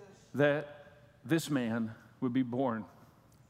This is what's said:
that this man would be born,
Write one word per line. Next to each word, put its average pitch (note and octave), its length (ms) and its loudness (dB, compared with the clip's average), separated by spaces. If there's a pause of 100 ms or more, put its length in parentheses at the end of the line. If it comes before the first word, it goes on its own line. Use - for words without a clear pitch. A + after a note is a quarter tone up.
(320)
that C#3+ 540 0 (400)
this E3 240 0
man A#2 400 0 (320)
would B2+ 100 0
be C3 100 2
born, A#2+ 440 -2 (640)